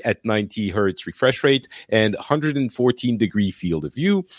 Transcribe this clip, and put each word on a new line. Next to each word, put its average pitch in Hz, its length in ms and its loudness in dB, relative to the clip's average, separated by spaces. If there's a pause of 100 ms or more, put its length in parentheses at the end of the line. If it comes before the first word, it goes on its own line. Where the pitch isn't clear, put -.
at 110 200 0
ninety 107 440 -2
hertz 98 360 0
refresh - 380 0
rate 135 240 2 (200)
and 110 280 2
a - 60 -8
hundred 151 360 -2
and 131 160 -2
fourteen 123 420 0
degree 104 360 0
field 82 340 -4
of 71 80 -10
view. 190 320 0 (140)